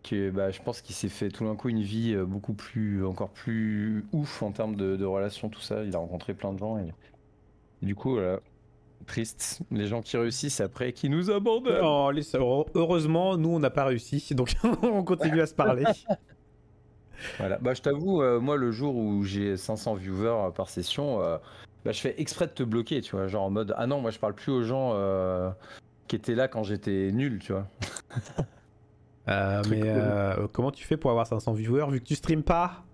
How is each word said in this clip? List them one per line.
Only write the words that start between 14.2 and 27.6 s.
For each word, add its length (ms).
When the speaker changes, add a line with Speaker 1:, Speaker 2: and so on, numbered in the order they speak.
Speaker 2:
donc 200
<laughs> 140
on 220
continue 380
à 40
se 80
parler. 300
Speaker 1:
<laughs> 80
Voilà. 200
Bah, 160
je 80
t'avoue, 400
euh, 180
moi, 160
le 140
jour 260
où 280
j'ai 320
cinq 200
cents 180
viewers, 520
euh, 60
par 180
session, 500
euh, 160
bah, 80
je 80
fais 200
exprès 260
de 60
te 100
bloquer, 400
tu 140
vois, 100
genre 160
en 80
mode, 260
ah 120
non, 120
moi, 120
je 80
parle 140
plus 180
aux 100
gens, 320
euh, 560
qui 100
étaient 200
là 100
quand 160
j'étais 500
nul, 280
tu 120
vois. 140